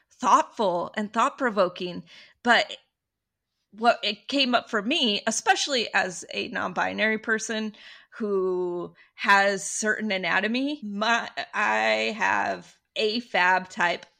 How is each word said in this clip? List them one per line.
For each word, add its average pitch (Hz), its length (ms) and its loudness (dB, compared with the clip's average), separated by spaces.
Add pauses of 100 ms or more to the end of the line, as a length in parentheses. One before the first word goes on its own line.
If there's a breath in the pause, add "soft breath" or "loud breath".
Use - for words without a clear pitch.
(100)
thoughtful 202 840 2
and 208 160 -4
thought-provoking, 202 920 0 (400 loud breath)
but 226 340 4 (1040)
what 226 240 4
it 208 240 -6
came 262 280 2
up - 140 0
for 214 140 -2
me, 240 440 0
especially 262 680 0
as 185 300 -2 (100)
a 202 140 -4
non-binary 190 680 -2
person 220 580 -4 (420 loud breath)
who 180 720 -2 (220 soft breath)
has 196 500 4
certain 214 460 -2
anatomy, 214 720 -2
my, 208 460 -2 (260)
I 220 640 0
have 190 560 -2 (220)
a 220 240 -2
fab 185 480 2
type 175 360 -2 (160)